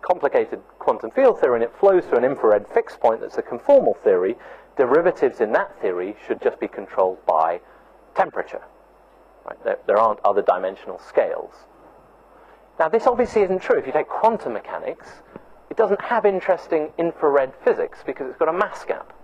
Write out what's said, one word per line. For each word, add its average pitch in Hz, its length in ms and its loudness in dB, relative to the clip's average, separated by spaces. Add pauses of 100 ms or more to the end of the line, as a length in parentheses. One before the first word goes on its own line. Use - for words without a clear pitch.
complicated 131 540 -2 (180)
quantum 113 320 -4
field 254 300 2
theory, 127 160 2
and 113 80 0
it - 100 -8
flows 190 300 4
through 123 140 0
an 120 60 2
infrared 113 440 2
fixed - 320 -2
point 113 200 2
that's - 180 -10
a - 40 -6
conformal 147 560 2
theory, 95 380 2 (400)
derivatives 143 640 2
in 107 120 0
that 180 280 -2
theory 92 340 -4 (120)
should 117 140 -6
just - 200 -2
be 104 80 -6
controlled 95 580 -2
by 82 340 2 (540)
temperature. - 480 -4 (840)
Right? - 200 -16
There, - 220 -4
there 104 120 2
aren't 110 260 2
other 101 180 2
dimensional 95 560 -4
scales. - 540 -4 (1300)
Now, 160 100 0
this 220 180 0
obviously 233 360 0
isn't 185 200 -2
true. 214 160 2
If 131 80 -6
you 131 60 -10
take 151 160 -2
quantum 214 440 -2
mechanics, 95 560 -10 (600)
it 151 60 -10
doesn't 202 240 2
have 226 240 -2
interesting 175 760 0
infrared 143 540 0 (120)
physics - 420 0
because 135 220 -8
it's 123 100 -14
got 160 100 2
a 160 40 0
mass 190 320 -4
gap - 280 -8 (120)